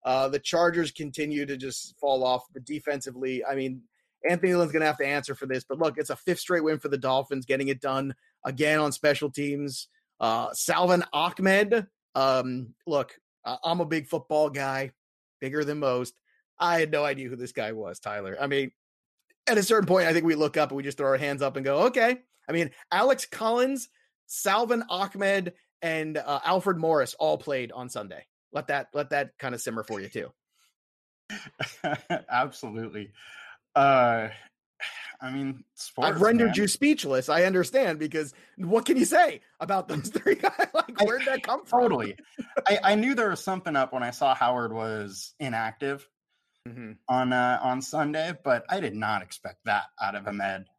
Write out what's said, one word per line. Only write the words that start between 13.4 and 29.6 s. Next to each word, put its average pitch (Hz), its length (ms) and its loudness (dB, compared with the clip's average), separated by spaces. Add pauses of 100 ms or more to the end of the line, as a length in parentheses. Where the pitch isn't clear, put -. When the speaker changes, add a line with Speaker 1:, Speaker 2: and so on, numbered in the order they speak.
Speaker 1:
I, 123 180 -6
I'm 170 160 0
a 170 60 0
big 151 200 -2
football 151 440 2
guy, 135 400 -4 (500)
bigger 139 240 -2
than 147 140 -4
most. 127 340 0 (460)
I 170 220 2
had 156 120 0
no 151 140 2
idea 135 240 -4
who 127 60 -10
this 123 160 -10
guy 110 200 -4
was, 104 280 -8
Tyler. 101 380 -8
I 139 80 -2
mean, 139 240 0 (760)
at 247 100 4
a 208 60 4
certain 208 240 4
point, 180 200 6
I 160 60 4
think 165 140 4
we 165 80 4
look 151 240 0
up 147 120 2
and 135 60 -6
we 139 60 -6
just 139 160 -8
throw 139 100 2
our 135 80 4
hands 143 240 -2
up 139 160 -2
and 135 80 -6
go, 143 220 4
"Okay." 247 320 2 (280)
I 143 60 -6
mean, 165 180 0 (220)
Alex 254 320 4
Collins, 247 640 -2 (380)
Salvon 226 640 0
Ahmed, 190 640 -2 (260)
and, 156 380 -4
uh, 143 260 -4
Alfred 185 320 0
Morris 160 420 2
all 156 200 0
played 131 340 -6
on 127 160 -12
Sunday. 95 380 -12 (260)
Let 139 160 -8
that, 139 260 -2
let 143 160 -4
that 143 280 -4
kinda 123 200 -6
simmer 113 240 -6